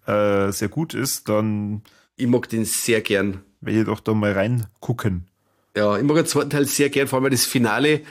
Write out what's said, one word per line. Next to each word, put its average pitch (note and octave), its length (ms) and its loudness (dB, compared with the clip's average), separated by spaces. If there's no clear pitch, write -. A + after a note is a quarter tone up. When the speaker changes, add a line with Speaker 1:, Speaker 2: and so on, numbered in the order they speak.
Speaker 1:
äh, G2+ 440 2
sehr G#2 180 -4
gut D#3+ 260 -6
ist, C3 340 -6
dann G#2+ 540 -2
Speaker 2:
Ich C3 100 -2
mag A#2+ 220 2
den A2+ 160 -2
sehr A2 380 0
gern. G2 400 -2
Speaker 1:
will G#2+ 180 0
ich A2 60 2
doch G#2+ 160 -4
da A2+ 140 -2
mal G#2 180 2
reingucken. G#2 920 -2
Speaker 2:
Ja, G#2 200 2
ich G#2+ 60 0
mag D3 140 4
den E3 100 2
zweiten C#3+ 240 -2
Teil C#3+ 160 2
sehr C#3+ 240 0
gern, C#3 180 0
vor C3 100 -2
allem C3 60 0
weil C3+ 60 2
das A#2+ 160 0
Finale, C3 540 2